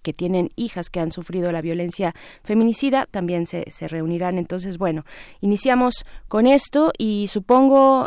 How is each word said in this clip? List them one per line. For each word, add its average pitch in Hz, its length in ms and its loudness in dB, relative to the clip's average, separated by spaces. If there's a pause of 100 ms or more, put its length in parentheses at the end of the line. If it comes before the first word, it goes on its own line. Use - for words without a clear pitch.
que 156 100 -6
tienen 180 440 -2
hijas 170 340 -8
que 175 100 -6
han 160 120 -4
sufrido 175 380 -6
la 165 120 -4
violencia 170 520 -4 (280)
feminicida, 233 680 0
también 175 360 -4
se, - 240 -10
se 160 180 -12
reunirán. 170 500 -4
Entonces, 180 380 -6
bueno, 165 280 -4 (360)
iniciamos 247 640 0 (240)
con 220 180 2
esto 285 520 4
y 208 320 -2
supongo, 269 760 4